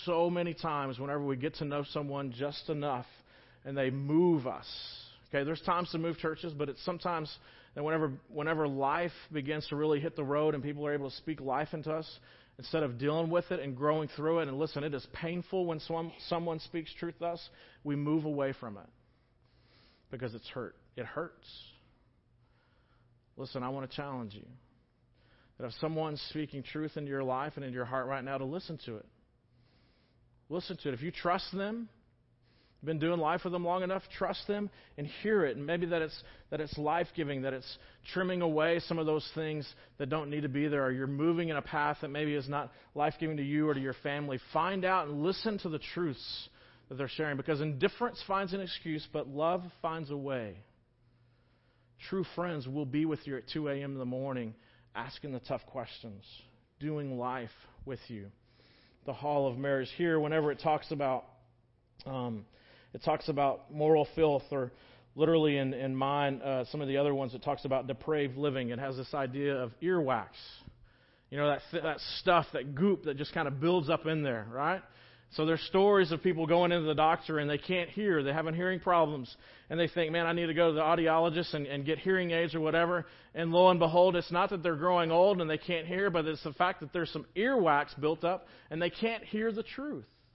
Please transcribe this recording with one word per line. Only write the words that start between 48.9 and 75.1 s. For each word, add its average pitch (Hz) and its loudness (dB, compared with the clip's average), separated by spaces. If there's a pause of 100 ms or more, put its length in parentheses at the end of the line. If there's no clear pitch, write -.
but 147 -2
love 160 0 (180)
finds 160 -4
a 147 -4
way. 131 -4 (1500)
True 190 -2 (100)
friends 165 -4
will 143 -4
be 147 2
with 151 -2
you 135 -6
at - -12
two 151 -4
A 139 -2
M 139 -6
in 135 -6
the 131 -4
morning, 127 -4 (420)
asking 131 -8
the 123 -6
tough 123 -6
questions, 113 -12 (560)
doing 143 -4
life 123 -4 (380)
with 131 -8
you. 104 -10 (800)
The 135 -4
Hall 139 2
of 120 -2
Mirrors 135 0
here, 165 4
whenever 151 2
it 120 -8
talks 156 0
about, 139 0 (800)
um, 123 -4 (480)
it - -12
talks 156 0
about 139 0
moral 151 6
filth, 151 4
or 131 -2 (420)
literally 156 6
in, 135 2
in 131 -2
mine, 139 2
uh, 131 0
some 151 -4
of 135 -2
the 135 2
other 143 4
ones, 135 -2
it 127 -10
talks 143 -2
about 131 0
depraved 135 0
living. 135 0
It 120 -4
has 135 -4
this 131 -8
idea 139 0
of 123 -2 (100)
earwax. 131 2 (1000)
You 139 -6
know, 147 4
that 143 2
th-, 165 -2
that 151 -2 (200)
stuff, 175 6
that 139 -4
goop 180 4
that 143 -2
just 147 -6
kinda 151 -2
builds 156 2
up 160 2
in 160 2
there, 117 -2
right? 151 0 (480)